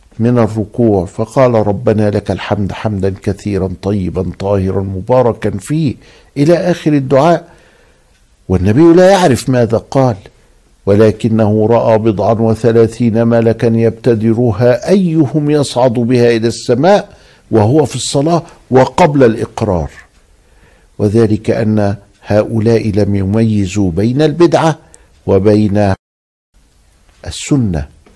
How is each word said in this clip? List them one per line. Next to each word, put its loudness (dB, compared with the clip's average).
من 2
الركوع 0
فقال: 0
"ربنا 0
لك -4
الحمد -4
حمدا -4
كثيرا -4
طيبا -4
طاهرا -2
مباركا -2
فيه" -4
إلى 2
آخر -2
الدعاء، 0
والنبي 4
لا 6
يعرف 0
ماذا 0
قال، -2
ولكنه 2
رأى 2
بضعا 0
وثلاثين 0
ملكا 0
يبتدرها 0
أيهم 0
يصعد 0
بها 2
إلى -2
السماء 0
وهو 2
في -8
الصلاة -2
وقبل 2
الإقرار، -2
وذلك 0
أن -2
هؤلاء 0
لم -2
يميزوا -2
بين -2
البدعة 0
وبين 2
السنة -4